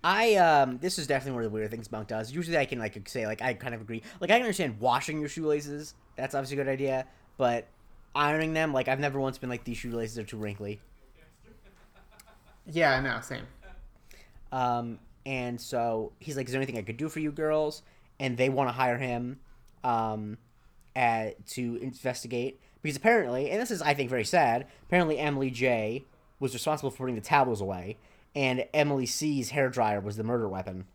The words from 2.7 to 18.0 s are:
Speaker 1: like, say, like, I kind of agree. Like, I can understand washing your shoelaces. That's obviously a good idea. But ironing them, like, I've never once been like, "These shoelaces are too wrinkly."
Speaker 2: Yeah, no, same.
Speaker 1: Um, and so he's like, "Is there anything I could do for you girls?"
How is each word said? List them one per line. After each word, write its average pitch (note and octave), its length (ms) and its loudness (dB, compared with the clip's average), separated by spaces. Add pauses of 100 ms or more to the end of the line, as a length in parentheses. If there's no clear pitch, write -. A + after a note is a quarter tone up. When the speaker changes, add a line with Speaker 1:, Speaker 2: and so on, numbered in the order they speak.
Speaker 1:
like, G#2 280 -6
say, A#2+ 180 -4
like, G#2+ 140 -4
I B2 140 0
kind A#2+ 200 -8
of A2+ 60 -10
agree. A2+ 220 -8 (180)
Like, E3+ 100 0
I G3+ 40 8
can B3 80 6
understand E3+ 380 -2
washing C3 400 2
your D3 80 -4
shoelaces. D3 680 -2 (220)
That's C3 180 -4
obviously C#3 260 -2
a C#3 40 0
good C3+ 60 -2
idea. C3 360 -2 (300)
But A#2+ 320 2 (460)
ironing D3+ 380 2
them, D#3+ 200 2
like, C3 160 2
I've C3 100 2
never C#3 220 0
once C3+ 180 -2
been B2+ 100 -8
like, A#2+ 140 -6
"These A#2 160 -6
shoelaces A#2 400 -4
are A2 60 -6
too G#2+ 140 -10
wrinkly." G#2 420 -6 (1900)
Speaker 2:
Yeah, D3 340 4
no, B2 200 -2
same. A#2 240 -10 (1040)
Speaker 1:
Um, A#2+ 480 0 (280)
and B2 340 -4
so A#2 580 -2
he's D3 180 -8
like, C3+ 100 -4
"Is B2 60 -6
there C3+ 80 0
anything B2+ 180 -4
I G#2+ 40 -4
could A2 140 -6
do D3+ 120 -4
for D#3 120 -6
you D3+ 120 -2
girls?" D#3 500 0 (380)